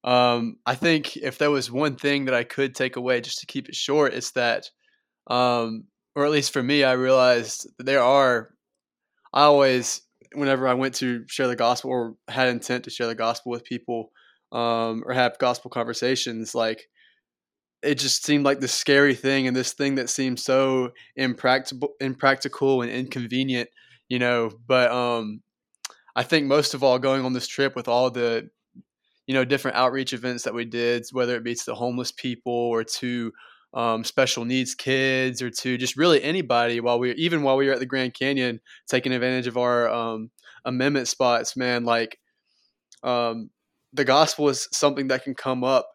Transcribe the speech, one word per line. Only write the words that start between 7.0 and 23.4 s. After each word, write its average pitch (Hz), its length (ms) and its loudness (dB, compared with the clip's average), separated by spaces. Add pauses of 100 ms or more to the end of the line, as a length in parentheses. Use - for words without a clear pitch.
that 127 80 -12
there 135 180 4
are, 127 460 4 (840)
I 139 100 6
always, 135 580 4 (340)
whenever 135 320 0
I 127 80 2
went 131 200 -2
to 123 320 -4
share 131 200 -2
the 123 80 -2
gospel 120 360 0
or 117 240 -4 (120)
had 127 220 0
intent 123 340 -4
to - 80 -16
share 120 160 -4
the 113 80 -6
gospel 117 360 -4
with 120 120 -8
people, 117 480 -8 (400)
um, 113 560 -2
or 123 60 -4
have 123 260 0
gospel 123 320 -2
conversations, 120 800 -4
like, 113 340 -2 (960)
it 143 140 2
just 135 300 -2
seemed 147 200 2
like 139 160 2
this 127 120 -2
scary 143 420 4
thing 135 320 0
and 127 80 0
this 127 180 -4
thing 139 220 -2
that 123 140 -4
seemed 127 300 -2
so 131 520 2 (260)
impractical, 131 720 0 (100)
impractical 135 840 0
and 120 100 -4
inconvenient, 127 760 -4 (380)